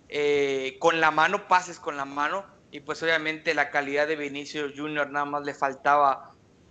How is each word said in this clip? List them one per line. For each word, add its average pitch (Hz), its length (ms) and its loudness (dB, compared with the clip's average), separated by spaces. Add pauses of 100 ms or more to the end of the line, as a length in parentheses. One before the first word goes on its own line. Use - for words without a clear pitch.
(100)
eh, 139 680 0
con 165 220 2
la 160 100 6
mano, 160 380 2
pases 175 300 2
con 151 180 -8
la 139 80 -4
mano. 147 480 -4 (180)
Y 147 100 -14
pues 147 240 -8
obviamente 156 500 0
la 143 160 0
calidad 147 380 0
de 156 80 -2
Vinicius 143 580 -8
Junior 147 340 -4
nada 143 180 -2
más 143 180 -6
le 151 100 -6
faltaba 139 800 2 (360)